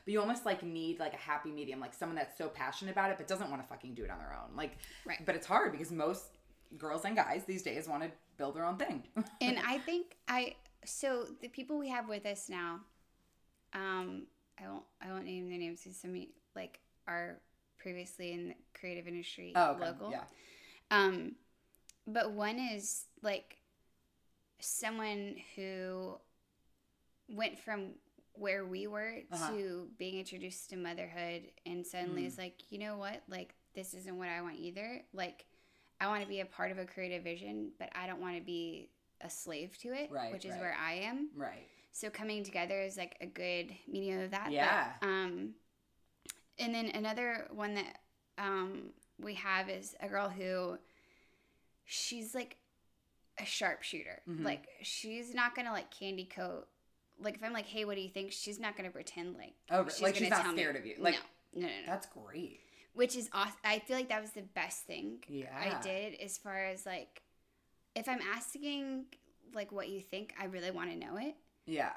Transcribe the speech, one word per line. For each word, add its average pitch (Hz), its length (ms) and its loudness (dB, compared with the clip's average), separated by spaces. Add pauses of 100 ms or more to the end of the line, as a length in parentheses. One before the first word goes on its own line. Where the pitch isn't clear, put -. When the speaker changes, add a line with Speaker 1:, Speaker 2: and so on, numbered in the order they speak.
Speaker 1:
But 202 80 0
you 208 80 8
almost, 233 240 4
like, 185 200 4
need, 165 340 0
like, 156 160 0
a - 40 -8
happy 151 320 0
medium, 143 280 -4
like, 123 160 -6
someone 165 220 -2
that's 143 200 0
so 160 120 0
passionate 143 440 -2
about 190 180 6
it - 80 4
but 147 100 -6
doesn't 190 220 2
wanna 135 140 -2
fucking 123 300 -10
do 113 100 -4
it 92 60 -2
on 90 80 -4
their 71 160 -6
own. 60 220 -8
Like, 139 200 -2 (280)
Speaker 2:
Right. 160 200 -4
Speaker 1:
but 175 120 4
it's 170 100 -4
hard 262 260 8
because 160 200 -2
most 160 460 0 (400)
girls 156 260 0
and 208 100 2
guys 185 300 6
these 185 180 0
days 151 260 0
wanna 160 220 0 (260)
build 143 200 0
their 165 80 2
own 180 120 4
thing. 175 280 0 (120)
<laughs> - 240 0
Speaker 2:
And 247 200 6
I 254 180 4
think 349 380 2 (120)
I, 247 280 4 (280)
so 254 400 2 (160)
the 240 80 -8
people 269 300 -2
we 285 120 0
have 240 180 0
with 208 180 -2
us 202 220 -2
now, 175 320 -2 (920)
um, 185 540 0 (320)
I 190 100 -12
won't, 196 160 -8 (180)
I 190 60 -8
won't 190 180 -4
name 180 240 -4
their 175 80 -4
names 170 260 -4
'cause 185 140 -12
some, 185 280 -4 (280)
like, - 260 -8 (260)
are 175 360 -4 (360)
previously 180 540 -6
in 175 160 -2
the 180 60 -6 (180)
creative 175 340 -6
industry 175 480 -6
Speaker 1:
Oh, 170 180 10
okay. 175 120 0
Speaker 2:
local. 185 260 -2
Speaker 1:
Yeah. - 140 -2 (640)
Speaker 2:
Um, 190 460 8 (720)
but 220 260 4
one 208 260 2
is, 214 460 -2 (180)
like, - 380 -2 (1000)
someone 214 760 0 (180)
who 185 640 -4 (1120)
went 220 300 0
from 202 360 -2 (380)
where 196 320 2
we 190 220 -2
were 214 440 -4
Speaker 1:
Uh-huh. 165 220 0
Speaker 2:
to 185 460 -2
being 185 200 -2
introduced 185 520 -8
to 190 60 -6
motherhood 170 760 -4 (140)
and 175 220 -4
suddenly 175 380 0
Speaker 1:
Mm. - 20 0
Speaker 2:
is - 120 -6
like, 185 340 -10
"You 208 60 -6
know 214 200 -4
what? 202 300 -4
Like, 180 260 -6 (200)
this 190 200 -8
isn't 185 220 -8
what 180 120 -2
I 170 140 0
want 170 140 -4
either. 196 560 -6
Like, 185 340 -4 (540)
I 196 80 6
wanna 208 180 2
be 196 140 -2
a 190 60 -2
part 185 240 0
of 190 80 -4
a 185 80 -2
creative 180 380 -4
vision, 202 540 -4
but - 160 -6
I 180 120 -2
don't 180 140 -4
wanna 180 220 -2
be 170 480 -4 (300)
a 170 100 -6
slave 170 480 -6
to 240 140 -6
it," 285 180 -2
Speaker 1:
Right, 277 220 -2
Speaker 2:
which 190 120 -6
is 190 80 -4
Speaker 1:
right. 180 80 -4
Speaker 2:
where 180 140 0
I 165 200 0
am. 247 400 0
Speaker 1:
Right. - 320 -6 (260)
Speaker 2:
So 214 180 -4
coming 214 340 -2
together 196 380 0
is, 196 160 -4
like, 180 240 -6
a 175 40 -6
good 175 480 -2 (140)
medium 196 320 0
of 185 120 -2
that. 196 200 0
Speaker 1:
Yeah. 147 480 8
Speaker 2:
But, 202 80 4
um, 190 460 2 (1040)
and 233 160 0
then 226 160 2
another 220 600 0
one 208 240 -2
that, - 260 -2 (360)
um, 190 560 0 (260)
we 208 160 -4
have 190 360 2
is 190 300 -6
a 202 80 -4
girl 202 200 2
who, 185 500 0 (1080)
she's, - 480 -4
like, 247 240 -4 (800)
a 202 80 -4
sharpshooter. - 840 0
Speaker 1:
Mm-hmm. 160 160 -2
Speaker 2:
Like, - 240 0 (140)
she's 233 520 -4
not 240 200 6
gonna, 247 180 0
like, 196 180 -2
candy 190 360 -4
coat. 180 420 -6 (500)
Like, 208 180 -2
if 214 60 -10
I'm 226 120 -4
like, 214 120 -4
"Hey, 214 200 -2
what 208 80 0
do 196 80 -2
you 185 80 -4
think?" 196 220 -4
She's 208 280 -4
not 208 160 -2
gonna 190 140 -4
pretend 175 480 -6
like - 160 -14 (160)
Speaker 1:
Oh, 185 140 10
re-, - 60 -2
Speaker 2:
she's - 120 0
Speaker 1:
like, 196 140 8
she's 196 120 6
Speaker 2:
gonna 202 80 10
Speaker 1:
not 175 60 8
Speaker 2:
tell 175 100 4
me. 165 60 2
Speaker 1:
scared 156 180 4
of 135 80 -4
you. 110 140 -6
Like, 175 160 8
Speaker 2:
No. 117 60 2 (420)
No, 175 60 0
no, 98 120 -2
no. - 60 -6
Speaker 1:
that's 190 220 -2
great. - 520 -8 (320)
Speaker 2:
Which 247 240 6
is 226 160 -2
aw-, 202 320 2
I 214 140 8
feel 254 180 2
like 254 140 2
that 214 100 4
was 214 120 -8
the 208 100 -8
best 180 420 -2
thing 175 440 -6
Speaker 1:
Yeah. 131 300 -4
Speaker 2:
I 160 240 2
did 190 380 0
as 190 160 -4
far 196 300 -4
as, 190 180 -4
like, 180 380 -6 (720)
if 226 140 0
I'm 254 120 2
asking, 269 840 -2 (480)
like, 208 180 -4
what 196 160 -2
you 190 140 -4
think, 202 360 -6
I 196 60 -2
really 185 260 -2
wanna 170 260 -2
know 139 200 -4
it. 277 200 -2 (300)
Speaker 1:
Yeah. 151 300 2